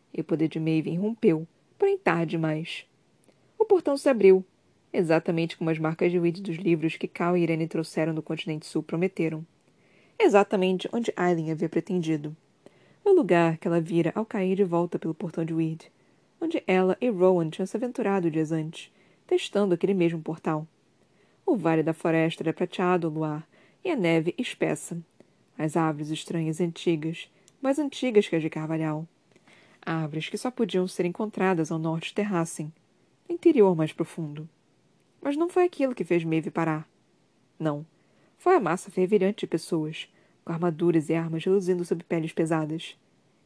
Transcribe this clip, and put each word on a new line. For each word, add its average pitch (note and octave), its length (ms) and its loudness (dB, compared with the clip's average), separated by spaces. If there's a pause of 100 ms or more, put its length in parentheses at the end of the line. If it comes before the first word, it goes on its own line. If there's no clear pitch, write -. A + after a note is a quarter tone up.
(140)
e - 80 -6
o - 20 -8
poder D#3+ 240 0
de D#3+ 120 -4
Maeve D#3+ 300 0
irrompeu, F3 580 2 (300)
porém G4 200 2
tarde E3 340 0
demais. D#3+ 540 -4 (720)
O G#4+ 80 2
portão E4 300 4
se C#4+ 140 2
abriu, F#3+ 340 8 (480)
exatamente E3 640 0
como E3 140 -2
as D#3+ 80 0
marcas D#3+ 340 0
de F3 80 0
Weed E3+ 220 0
dos E3+ 140 -6
livros D#3+ 420 0
que F3+ 100 -6
Cal F3 300 -2
e F3 40 2
Irene D#3+ 260 0
trouxeram D#3+ 480 -4
do D#3 80 -6
continente D#3 420 -8
sul - 160 -4
prometeram. D#3+ 640 -4 (720)
Exatamente G3 720 4
onde A#3 240 -4
Aileen E3 360 0
havia D#3+ 180 -4
pretendido. D#3+ 640 -2 (720)
No G4+ 80 6
lugar E3+ 440 4
que - 100 -8
ela E3+ 120 2
vira E3 340 0
ao A3 120 -4
cair F#3+ 300 -2
de G3+ 80 2
volta F3 360 0
pelo E3 140 -6
portão E3 320 -6
de E3 80 -6
Weed, D#3+ 360 -4 (520)
onde D#4+ 260 -2
ela F#3 320 2
e B3+ 100 0
Rowan F3+ 400 4
tinham F#3+ 160 -6
se G#3+ 120 -6
aventurado G3 520 -2
dias D#3 220 -2
antes, D#3+ 400 -6 (340)
testando G#3 480 0
aquele F3+ 200 0
mesmo E3+ 280 2
portal. D#3+ 460 -6 (800)
O E4+ 100 2
vale D#3+ 280 2
da D#3+ 100 0
floresta D#3+ 500 0
era D#3+ 100 0
prateado F3+ 540 0
ao D#3 60 -4
luar, D#3 340 -6 (360)
e F#4+ 60 -4
a E4 60 -2
neve E3 420 2
espessa. D#3+ 600 -4 (600)
As D#3 200 -4
árvores D3+ 320 0
estranhas D#3 500 -4
e F3+ 40 0
antigas, E3 680 -4 (300)
mais C#4 180 0
antigas B3+ 480 2
que - 80 -2
as D#3+ 60 2
de D#3 80 -2
Carvalhal. D#3 580 -4 (760)
Árvores D#3+ 480 -4
que G#3+ 80 -8
só B3+ 140 -4
podiam F#3 360 0
ser F3+ 180 -4
encontradas F3+ 640 -2
ao D#3+ 80 -2
norte D#3+ 300 -4
de - 60 -16
Terrassen, E3 560 -2 (560)
no F4 80 -6
interior A3+ 400 6
mais D#3 180 0
profundo. D#3 540 -8 (720)
Mas C#4+ 140 -4
não E4+ 140 0
foi F4+ 140 2
aquilo C4+ 320 0
que A3 80 -6
fez E3+ 200 0
Maeve D#3+ 280 -2
parar. D#3 360 -2 (680)
Não. D3+ 280 -4 (520)
Foi F#4 180 4
a E4+ 40 4
massa F3 320 -2
fervilhante F#3 500 2
de E3+ 60 -4
pessoas, D#3 600 -4 (380)
com E3+ 80 -6
armaduras E3 560 0
e D#3+ 40 0
armas E3 300 -2
reluzindo F#3 400 0
sob E3+ 220 -4
peles E3 260 -4
pesadas. D#3+ 640 -2 (480)